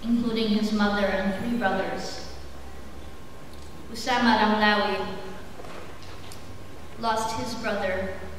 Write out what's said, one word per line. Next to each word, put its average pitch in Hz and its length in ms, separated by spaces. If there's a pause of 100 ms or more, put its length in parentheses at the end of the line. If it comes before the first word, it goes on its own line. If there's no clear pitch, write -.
including 226 460
his 214 220
mother 202 340
and 190 300
three 233 220
brothers. - 760 (1600)
Usama 233 480
Ramlawi 208 680 (1900)
lost 226 400
his 254 160
brother. 196 600 (240)